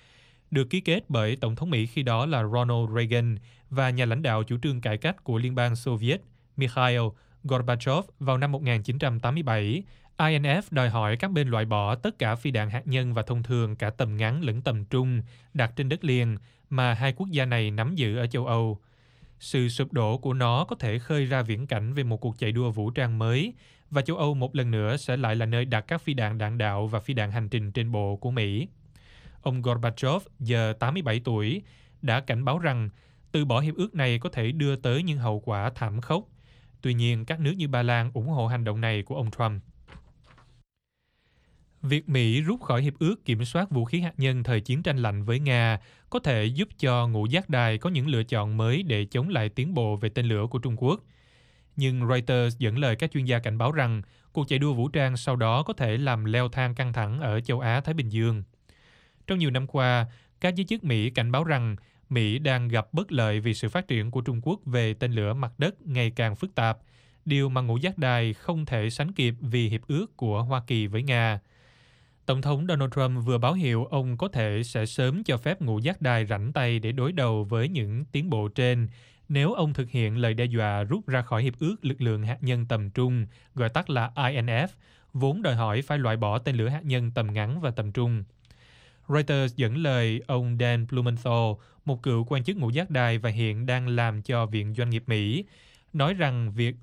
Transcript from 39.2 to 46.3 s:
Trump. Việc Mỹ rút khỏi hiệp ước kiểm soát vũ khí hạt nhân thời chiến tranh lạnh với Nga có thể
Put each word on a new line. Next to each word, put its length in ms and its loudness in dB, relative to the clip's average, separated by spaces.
Trump. 320 -2
Việc 260 0
Mỹ 320 4
rút 220 0
khỏi 200 0
hiệp 160 -2
ước 260 0
kiểm 200 0
soát 260 -2
vũ 140 0
khí 160 -2
hạt 160 -2
nhân 260 0
thời 180 0
chiến 220 -2
tranh 140 0
lạnh 280 -2
với 160 0
Nga 400 2
có 80 0
thể 260 2